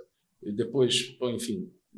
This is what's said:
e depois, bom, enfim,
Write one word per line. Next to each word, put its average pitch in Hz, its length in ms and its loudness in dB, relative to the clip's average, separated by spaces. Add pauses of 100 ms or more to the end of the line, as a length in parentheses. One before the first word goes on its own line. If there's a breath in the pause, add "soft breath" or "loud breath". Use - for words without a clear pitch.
(440)
e 104 80 -4
depois, 117 680 2
bom, 123 120 -2
enfim, 107 380 -4 (280)